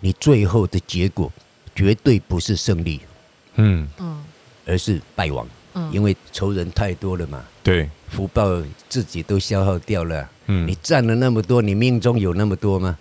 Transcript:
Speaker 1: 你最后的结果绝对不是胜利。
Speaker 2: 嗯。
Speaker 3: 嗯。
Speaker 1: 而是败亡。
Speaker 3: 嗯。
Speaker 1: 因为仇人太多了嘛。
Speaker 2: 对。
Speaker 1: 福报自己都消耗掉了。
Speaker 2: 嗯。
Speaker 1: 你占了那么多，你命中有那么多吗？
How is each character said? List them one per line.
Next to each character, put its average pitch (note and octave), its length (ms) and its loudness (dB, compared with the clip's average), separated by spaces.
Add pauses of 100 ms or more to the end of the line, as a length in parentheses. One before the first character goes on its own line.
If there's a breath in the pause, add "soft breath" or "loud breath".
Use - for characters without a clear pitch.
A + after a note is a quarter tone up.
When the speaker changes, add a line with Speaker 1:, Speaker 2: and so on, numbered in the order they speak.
Speaker 1:
你 G2 140 0
最 B2 300 4
后 G2 220 2
的 F2+ 140 -2
结 F2+ 300 -2
果 D#2 200 -4 (460)
绝 G2 180 4
对 A#2 240 4
不 F2 220 -2
是 G2+ 160 -2
胜 E2+ 280 -2
利。 D#2 160 -4 (540)
Speaker 2:
嗯。 F#2+ 320 4 (120)
Speaker 3:
嗯。 E3 220 -8 (460)
Speaker 1:
而 F#2 100 0
是 F#2 240 0 (140)
败 E2+ 160 -2
亡。 B1 160 -6 (280)
Speaker 3:
嗯。 E3 180 -6
Speaker 1:
因 G#2 100 0
为 G2+ 140 2 (160)
仇 G2+ 200 -4
人 F2+ 200 -4
太 G2+ 220 -2
多 F#2 220 -6
了 E2+ 100 -6
嘛。 C#2 180 -12 (180)
Speaker 2:
对。 F2+ 260 2 (200)
Speaker 1:
福 G2 200 -6
报 F#2+ 320 0 (280)
自 A#2+ 160 -4
己 - 180 -8
都 G2 160 0
消 G2 260 0
耗 F#2 160 0
掉 F#2 240 -2
了。 D#2 240 -6 (180)
Speaker 2:
嗯。 F#2 200 0
Speaker 1:
你 F#2 160 -2
占 C3+ 240 2
了 A2+ 80 2
那 B2+ 160 2
么 A2 120 2
多， B2 180 4
你 G2+ 140 2
命 A#2+ 260 2
中 A#2+ 180 2
有 F#2+ 140 0
那 G2 140 0
么 G2 100 0
多 G2 220 0
吗？ F2+ 220 -2